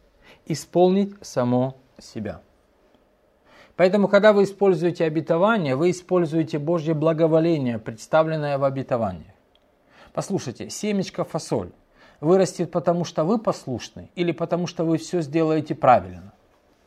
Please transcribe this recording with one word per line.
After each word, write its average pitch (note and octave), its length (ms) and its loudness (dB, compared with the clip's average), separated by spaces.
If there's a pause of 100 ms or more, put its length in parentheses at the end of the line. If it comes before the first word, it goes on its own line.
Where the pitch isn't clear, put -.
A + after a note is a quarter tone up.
(460)
исполнить F#3 760 0
само B2+ 540 -2 (240)
себя. G2+ 420 -12 (1300)
Поэтому, F#3+ 320 4
когда G3+ 260 6
вы G3+ 100 4
используете F3 640 2
обетование, E3 680 0
вы E3 160 2
используете E3 680 -2
Божье D#3+ 340 -2
благоволение, D#3 840 2
представленное D3+ 800 -2
в C3+ 60 -2
обетовании. A#2+ 720 -4 (800)
Послушайте, D#3 560 -6
семечко G3 540 -4
фасоль A#2 480 -6 (480)
вырастет F3 500 2
потому, F3 360 -2
что D#3+ 180 -4
вы G#3+ 160 0
послушны, - 720 -8
или F3 200 -2
потому, E3+ 340 -4
что - 160 -6
вы E3 140 2
все E3+ 240 -4
сделаете D#3 520 -2
правильно? F#2+ 600 2 (540)